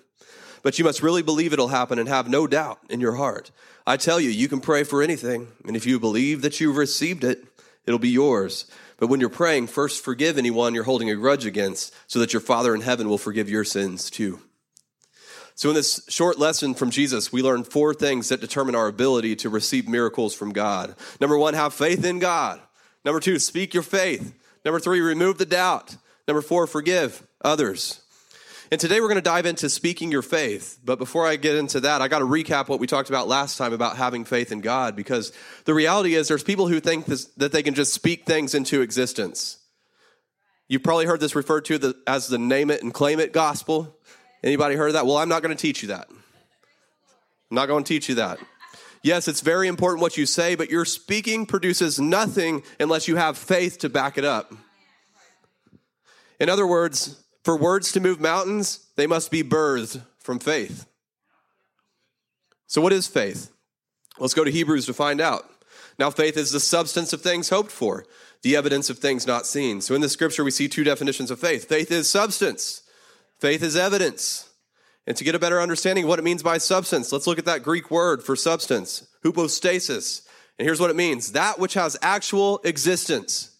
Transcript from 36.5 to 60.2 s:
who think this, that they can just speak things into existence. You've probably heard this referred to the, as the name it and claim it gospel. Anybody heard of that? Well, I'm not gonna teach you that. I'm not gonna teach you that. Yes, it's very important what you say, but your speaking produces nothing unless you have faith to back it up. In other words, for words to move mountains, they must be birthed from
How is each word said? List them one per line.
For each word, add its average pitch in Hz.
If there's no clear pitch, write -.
who 165
think 160
this, -
that 139
they 156
can 143
just 139
speak -
things 156
into 139
existence. 120
You've 131
probably 165
heard 165
this 151
referred 151
to 156
the, 131
as 131
the 127
name 135
it 147
and 117
claim 151
it 151
gospel. 156
Anybody 143
heard 151
of 156
that? 147
Well, 143
I'm 160
not 165
gonna 160
teach -
you 107
that. 98
I'm -
not 131
gonna 143
teach 151
you 131
that. 95
Yes, 170
it's 151
very 180
important 170
what 165
you 143
say, 170
but 160
your 170
speaking 214
produces 170
nothing 160
unless 156
you 165
have 160
faith 180
to 151
back 139
it 139
up. 120
In 160
other 190
words, 170
for 165
words 180
to 190
move 185
mountains, 190
they 143
must 165
be 160
birthed 135
from 123